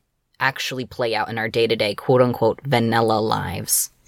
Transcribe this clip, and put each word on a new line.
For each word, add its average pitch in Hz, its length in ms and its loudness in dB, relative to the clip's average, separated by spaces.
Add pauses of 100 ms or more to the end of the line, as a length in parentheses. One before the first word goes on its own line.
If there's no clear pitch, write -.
(400)
actually 131 460 -4
play 117 300 -4
out 107 140 -4
in 113 80 -6
our 110 100 -4
day-to-day, 110 480 0
quote-unquote, 123 680 2
vanilla 113 580 2
lives? 104 680 -4 (160)